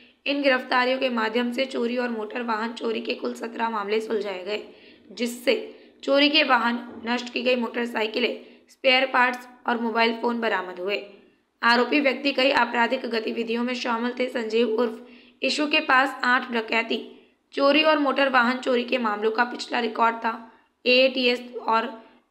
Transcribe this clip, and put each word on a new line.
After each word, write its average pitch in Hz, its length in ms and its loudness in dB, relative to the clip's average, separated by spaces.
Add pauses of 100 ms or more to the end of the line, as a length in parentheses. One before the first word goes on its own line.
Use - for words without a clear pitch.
(260)
इन 285 160 -2
गिरफ्तारियों 254 560 2
के 262 100 0
माध्यम 240 440 0
से 262 120 -2
चोरी 247 320 -2
और 247 120 -2
मोटर 226 340 -6
वाहन 226 300 -4
चोरी - 280 -4
के 240 140 -4
कुल 240 200 -6
सत्रह 233 360 -6
मामले 214 300 -2
सुलझाए 202 440 -4
गए, 208 180 -6 (500)
जिससे 240 640 -2 (260)
चोरी 277 260 4
के 302 140 4
वाहन, 240 640 0
नष्ट 240 260 -4
की 247 100 -6
गई 247 140 2
मोटरसाइकिलें, 233 920 -4 (200)
स्पेयर 262 360 2
पार्ट्स 247 420 0 (200)
और 233 120 0
मोबाइल 233 420 0
फोन 233 180 -2
बरामद 185 380 -2
हुए। 190 280 -4 (560)
आरोपी 240 380 4
व्यक्ति 269 320 0
कई 269 180 4
आपराधिक 240 560 2
गतिविधियों 233 580 -4
में 247 100 -4
शामिल 240 440 -2
थे। 254 100 -2
संजीव 226 400 0
उर्फ - 380 -2 (360)
इशू 285 240 0
के 311 140 2
पास 285 440 2
आठ 247 280 0
डकैती, 233 800 -4 (220)
चोरी 285 300 4
और 311 160 4
मोटर 277 300 2
वाहन 247 300 2
चोरी 247 260 0
के 247 140 -2
मामलों 214 320 0
का 240 140 2
पिछला 247 360 -4
रिकॉर्ड 233 360 0
था। 233 360 -6 (340)
एएटीएस 247 680 2 (140)
और 226 360 -2 (260)